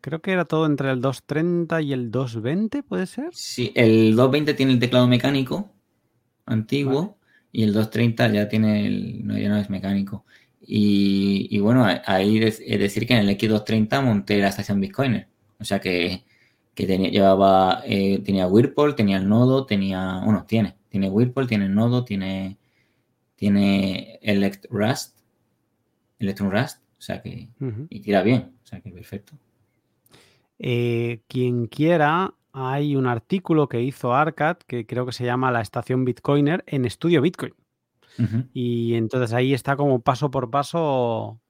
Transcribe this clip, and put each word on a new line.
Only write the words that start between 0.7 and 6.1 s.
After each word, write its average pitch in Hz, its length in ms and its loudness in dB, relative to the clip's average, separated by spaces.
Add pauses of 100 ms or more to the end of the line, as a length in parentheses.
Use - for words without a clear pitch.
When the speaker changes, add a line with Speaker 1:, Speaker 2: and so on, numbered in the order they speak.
Speaker 1:
el 127 100 0
dos 135 240 -2
treinta 165 560 -2
y 139 140 -2
el 123 160 -4
dos 117 320 -4
veinte, 202 400 -2
¿puede 185 240 -6
ser? 302 260 -10
Speaker 2:
Sí, - 420 -6
el 110 400 6
dos 131 160 4
veinte 147 220 0
tiene 135 200 2
el 123 60 4
teclado 123 300 4
mecánico 135 640 0 (720)